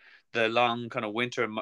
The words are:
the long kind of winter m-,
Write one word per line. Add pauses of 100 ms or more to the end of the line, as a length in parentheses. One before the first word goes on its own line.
(340)
the
long
kind
of
winter
m-,